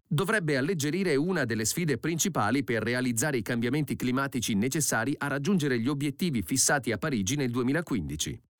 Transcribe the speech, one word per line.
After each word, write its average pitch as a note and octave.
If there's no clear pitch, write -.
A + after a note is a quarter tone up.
dovrebbe E3
alleggerire D#3
una D#3
delle A2
sfide D3
principali C#3+
per A2+
realizzare B2
i A2
cambiamenti A#2+
climatici B2+
necessari C3
a C#3+
raggiungere C#3+
gli A2+
obiettivi C#3+
fissati C3+
a G#2+
Parigi A#2+
nel C3
duemilaquindici. C3